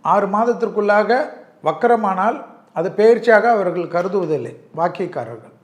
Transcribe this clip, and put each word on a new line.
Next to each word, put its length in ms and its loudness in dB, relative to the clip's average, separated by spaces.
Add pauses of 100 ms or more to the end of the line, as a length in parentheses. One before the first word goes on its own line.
(120)
ஆறு 220 2
மாதத்திற்குள்ளாக 760 0 (540)
வக்கரமானால் 720 0 (420)
அது 100 -2 (100)
பெயர்ச்சியாக 560 6
அவர்கள் 400 -2
கருதுவதில்லை 580 -2 (260)
வாக்கியக்காரர்கள். 840 -6